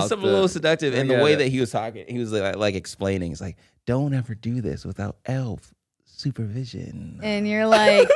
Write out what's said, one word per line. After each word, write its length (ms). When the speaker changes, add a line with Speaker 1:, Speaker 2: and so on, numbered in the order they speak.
Speaker 1:
was 60
something 180
Speaker 2:
the 60
Speaker 1:
a 20
little 140
seductive, 460
Speaker 2:
I 40
Speaker 1:
and 120
the 60
Speaker 2:
get 80
Speaker 1:
way 100
Speaker 2:
it. 20
Speaker 1:
that 120
he 120
was 100
talking, 380
he 100
was, 140
like, 240
like, 200
explaining, 560
he's 100
like, 160
"Don't 280
ever 200
do 280
this 240
without 300
elf 480
supervision." 1160
Speaker 3:
And 240
you're 200
like, 500